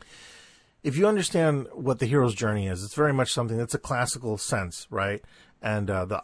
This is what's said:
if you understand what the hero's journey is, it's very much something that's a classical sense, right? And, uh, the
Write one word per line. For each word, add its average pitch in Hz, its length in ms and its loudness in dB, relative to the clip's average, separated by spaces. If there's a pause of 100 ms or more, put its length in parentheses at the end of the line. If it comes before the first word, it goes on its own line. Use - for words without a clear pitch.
(840)
if 139 140 -2
you 190 100 6
understand 165 680 2
what 131 260 -2
the 127 80 0
hero's 123 280 4
journey 107 320 0
is, 92 160 -4
it's 101 120 -10
very 147 180 2
much 131 200 0
something 117 240 -2
that's 117 180 -4
a 143 40 -2
classical 120 600 -2
sense, 98 520 -4
right? 101 320 -2 (380)
And, 104 300 0
uh, 95 140 0
the 95 200 -4